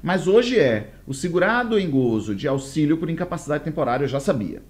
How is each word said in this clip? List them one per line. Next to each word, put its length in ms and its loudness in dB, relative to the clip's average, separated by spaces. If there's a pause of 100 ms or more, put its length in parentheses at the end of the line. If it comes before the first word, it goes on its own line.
Mas 280 0
hoje 280 4
é. 340 2 (140)
O 80 -8
segurado 680 0
em 100 -2
gozo 420 0
de 140 -4
auxílio 520 0
por 120 -4
incapacidade 540 -4
temporária, 400 -2
eu 40 -2
já 120 -4
sabia. 500 -4